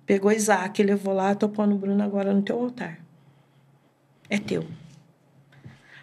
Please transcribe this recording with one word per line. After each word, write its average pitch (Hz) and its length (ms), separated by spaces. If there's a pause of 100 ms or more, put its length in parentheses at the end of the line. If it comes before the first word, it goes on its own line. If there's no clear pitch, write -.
pegou 202 280
Isaac 208 500
e - 20
levou 196 300
lá, 190 200
"Tô 208 140
pondo 208 280
o - 20
Bruno 196 240
agora 196 320
no 196 80
teu 226 180
altar. 185 380 (1300)
É 208 100
teu." 180 280 (1400)